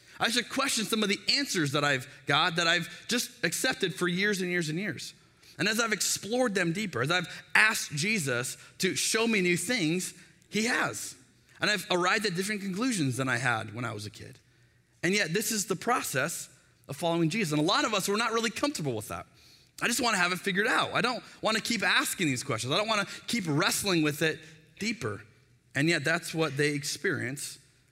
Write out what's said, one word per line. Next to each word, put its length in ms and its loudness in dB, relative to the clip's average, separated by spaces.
I 100 2
should 200 0
question 380 0
some 180 0
of 40 0
the 120 0
answers 340 0
that 140 2
I've 240 0
got 300 4
that 100 2
I've 220 2
just 240 -2
accepted 500 -2
for 140 0
years 320 2
and 100 -2
years 180 -2
and 80 -4
years. 380 -8
And 120 0
as 100 2
I've 140 0
explored 640 0
them 160 2
deeper, 280 -4
as 120 0
I've 160 0
asked 380 4
Jesus 640 0
to 180 0
show 320 2
me 120 4
new 160 4
things, 580 -2
he 160 0
has. 500 -2
And 100 2
I've 220 -2
arrived 340 4
at 80 0
different 260 -2
conclusions 580 0
than 100 0
I 80 2
had 360 0
when 120 -6
I 80 -6
was 120 -10
a 60 -10
kid. 280 -18
And 100 2
yet, 180 0
this 200 0
is 140 -2
the 100 0
process 720 -2
of 80 -10
following 340 2
Jesus. 220 0
And 80 2
a 40 2
lot 200 2
of 100 0
us, 140 0
we're 80 0
not 160 0
really 180 0
comfortable 440 -2
with 140 -6
that. 180 -8
"I 80 2
just 120 0
wanna 180 2
have 120 4
it 80 0
figured 300 0
out. 240 0
I 80 2
don't 240 -2
wanna 200 0
keep 220 -2
asking 460 2
these 160 0
questions. 280 -2
I 40 2
don't 100 0
wanna 200 0
keep 220 -2
wrestling 540 2
with 200 0
it 160 0
deeper." 460 -6
And 140 2
yet, 160 2
that's 280 0
what 240 -2
they 120 2
experience 880 -4